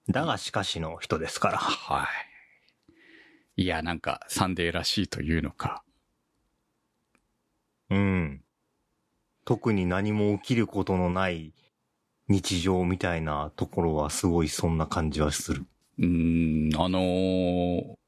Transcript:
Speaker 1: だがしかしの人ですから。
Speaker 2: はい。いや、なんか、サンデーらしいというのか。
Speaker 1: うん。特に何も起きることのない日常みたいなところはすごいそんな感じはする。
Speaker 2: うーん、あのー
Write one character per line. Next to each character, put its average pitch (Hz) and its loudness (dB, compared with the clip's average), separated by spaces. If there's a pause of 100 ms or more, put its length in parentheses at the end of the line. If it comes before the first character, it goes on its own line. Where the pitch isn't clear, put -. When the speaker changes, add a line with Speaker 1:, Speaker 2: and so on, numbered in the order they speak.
Speaker 1:
だ 151 2
が 117 0
し - -10
か 104 0
し - -4
の 80 -6
人 - -4
で 80 -6
す - -8
か - 4
ら。 90 0
Speaker 2:
は - -2 (1500)
い。 95 0
い 92 2
や、 80 -2
な 85 -2
ん 82 -8
か、 - -6
サ - 2
ン 92 0
デ 85 0
ー - -8
ら 85 -2
し - -2
い 87 -4
と - -8
い 78 0
う 76 0
の 76 -6
か。 - -8 (2000)
Speaker 1:
う 95 4
ん。 90 0 (1000)
特 117 2
に 95 2
何 98 2
も 104 2
起 - -12
き 127 0
る 113 2
こ 95 0
と 95 2
の 90 2
な 92 0
い 80 -8 (720)
日 95 2
常 90 2
み 90 2
た 87 0
い 80 -2
な 76 -4
と - -2
こ - -2
ろ 82 2
は 73 0
す - 0
ご 85 4
い 73 0
そ - -2
ん 82 2
な 78 0
感 80 0
じ 78 0
は 76 2
す - -4
る。 71 -8 (320)
Speaker 2:
う - 0
ー 82 2
ん、 78 0
あ 90 2
の 92 2
ー 90 0 (120)